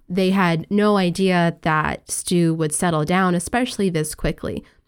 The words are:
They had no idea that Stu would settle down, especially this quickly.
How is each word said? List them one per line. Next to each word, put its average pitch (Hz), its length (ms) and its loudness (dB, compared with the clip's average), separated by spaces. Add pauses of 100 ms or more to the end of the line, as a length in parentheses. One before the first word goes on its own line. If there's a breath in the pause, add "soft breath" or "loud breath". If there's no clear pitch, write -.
They 185 220 0
had 175 400 2
no 208 260 4
idea 175 680 2
that 156 480 -2
Stu 170 440 0
would 156 180 -2
settle 160 320 0
down, 180 300 2
especially 208 560 -2
this 156 240 -4
quickly. - 500 -6 (240 soft breath)